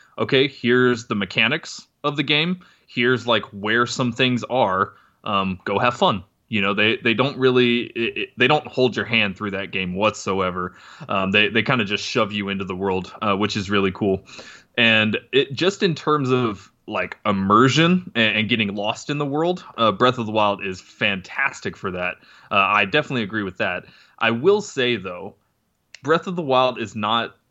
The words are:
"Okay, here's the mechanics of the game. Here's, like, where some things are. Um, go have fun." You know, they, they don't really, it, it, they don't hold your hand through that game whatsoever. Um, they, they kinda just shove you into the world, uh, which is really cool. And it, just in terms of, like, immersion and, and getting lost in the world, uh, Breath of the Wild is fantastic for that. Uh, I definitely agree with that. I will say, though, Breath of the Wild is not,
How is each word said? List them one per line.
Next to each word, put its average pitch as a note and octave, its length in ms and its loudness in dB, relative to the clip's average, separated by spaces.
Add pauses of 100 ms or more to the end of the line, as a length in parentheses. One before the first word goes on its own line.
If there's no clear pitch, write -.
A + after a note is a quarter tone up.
(180)
"Okay, C3 300 2
here's B2 580 2
the A#2 80 -2
mechanics A2+ 720 -2 (180)
of C#3+ 120 -2
the D3 60 -2
game. D#3 380 -2 (260)
Here's, A#2+ 400 0
like, A2+ 200 2
where G#2+ 400 0
some B2 260 -2
things B2 320 0
are. G2+ 480 0 (320)
Um, F#2+ 400 -2
go G2+ 140 0
have A#2+ 160 0
fun." B2 280 0 (260)
You G#2+ 120 -2
know, G2+ 140 0
they, G#2+ 220 2
they A2+ 180 0
don't B2+ 240 0
really, B2 460 4 (100)
it, A#2 240 -4
it, G#2+ 180 -6
they - 120 4
don't D3+ 180 2
hold B2 300 0
your G#2+ 100 -2
hand G#2+ 300 0
through G#2 160 -6
that F#2+ 180 -6
game F#2 240 -4
whatsoever. F#2+ 800 -2 (340)
Um, F#2+ 220 -2
they, G#2 180 4
they A2 140 0
kinda A#2 240 0
just G2+ 180 -4
shove G#2+ 280 -2
you G2+ 180 -4
into G2 140 -4
the F#2 120 -6
world, F#2 460 -4
uh, G2+ 140 0
which G#2 200 0
is G2 140 -4
really G2 220 2
cool. F#2+ 300 0 (540)
And A2 420 4 (140)
it, C#3 220 2
just F#3+ 280 -2
in F3 120 2
terms D3 360 0
of, A#2+ 400 -2 (160)
like, F#2+ 380 -6
immersion A#2+ 880 4
and, A2 220 2
and G#2+ 140 0
getting A2 240 0
lost G#2 340 -6
in D3 80 -4
the D3 100 -4
world, E3 380 -2 (140)
uh, A2+ 120 4
Breath B2 280 2
of A2+ 80 -4
the G#2+ 60 -6
Wild G#2 300 0
is F#2+ 200 -10
fantastic G#2+ 960 -6
for G2 140 -6
that. F2+ 240 -6 (340)
Uh, G#2+ 60 0
I G2+ 280 4
definitely C#3 380 -2
agree G#2 200 -6
with F#2 140 -8
that. F2+ 300 -4 (320)
I A2+ 140 0
will F3 280 2
say, B2 360 -2
though, F2+ 400 -12 (680)
Breath D#3+ 240 0
of F#3 80 -6
the F3 80 -6
Wild B2+ 380 2
is A2 160 -8
not, A2 400 -2 (140)